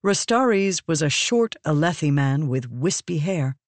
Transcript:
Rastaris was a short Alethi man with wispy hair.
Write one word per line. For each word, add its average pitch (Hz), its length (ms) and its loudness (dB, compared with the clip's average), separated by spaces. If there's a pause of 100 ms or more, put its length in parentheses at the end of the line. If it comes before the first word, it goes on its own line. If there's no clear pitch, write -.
Rastaris 196 800 2
was 160 160 0
a 147 80 2
short 233 460 0 (100)
Alethi 156 460 0
man 139 360 2
with 123 220 -4
wispy 160 480 -4
hair. 147 380 -2 (120)